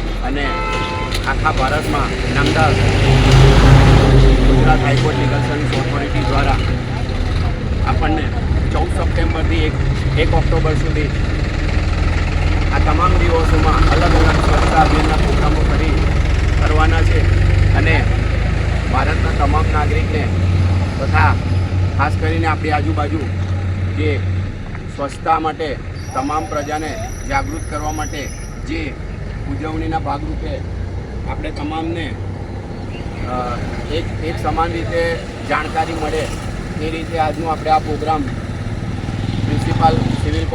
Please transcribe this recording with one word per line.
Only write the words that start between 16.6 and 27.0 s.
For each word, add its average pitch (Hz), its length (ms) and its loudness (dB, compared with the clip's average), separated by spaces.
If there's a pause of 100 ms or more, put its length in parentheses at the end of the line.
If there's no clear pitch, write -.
કરવાના 156 500 4
છે 151 80 4 (600)
અને 160 160 2 (960)
ભારતના - 480 0
તમામ - 380 2
નાગરિકને - 480 0 (720)
તથા 147 340 0 (640)
ખાસ 147 260 0
કરીને 160 300 0
આપણી 151 260 -2
આજુબાજુ 147 460 -2 (760)
જે 151 140 0 (840)
સ્વચ્છતા 269 500 -2
માટે - 240 -4 (420)
તમામ 151 400 -4
પ્રજાને 151 400 -6 (400)